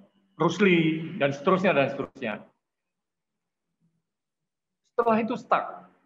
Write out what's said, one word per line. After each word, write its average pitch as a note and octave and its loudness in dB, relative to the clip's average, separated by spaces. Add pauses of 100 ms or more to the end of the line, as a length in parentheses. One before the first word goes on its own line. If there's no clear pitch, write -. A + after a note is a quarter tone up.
(400)
Rusli, E3 2 (160)
dan C#3+ 0
seterusnya, F3+ 2
dan C3+ 2
seterusnya. A#2 -8 (2500)
Setelah A3+ 2
itu A#3 -4
stuck, - -4 (220)